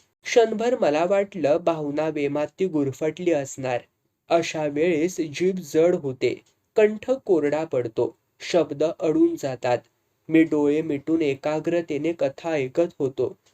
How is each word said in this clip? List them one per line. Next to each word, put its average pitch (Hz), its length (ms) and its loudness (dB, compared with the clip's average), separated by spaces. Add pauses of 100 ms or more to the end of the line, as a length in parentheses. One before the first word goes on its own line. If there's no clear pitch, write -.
(240)
क्षणभर 226 580 2
मला 156 240 2
वाटलं 180 520 0
भावना 156 520 -2
वेमात 147 380 -2 (120)
ती 190 60 0
गुरफटली 156 640 -2
असणार. 131 460 -2 (520)
अशा 165 360 0
वेळेस 156 520 0
जीभ 165 380 -2 (180)
जड 170 220 4
होते, 131 460 -4 (340)
कंठ 214 360 2
कोरडा 160 520 2
पडतो, 120 540 -2 (220)
शब्द 151 440 0 (160)
अडून 165 400 2
जातात. 123 380 -2 (520)
मी 160 140 6
डोळे 151 380 2
मिटून 156 400 -2
एकाग्रतेने 156 1000 -2
कथा - 300 -4
ऐकत 156 500 -2
होतो. 127 380 -4 (160)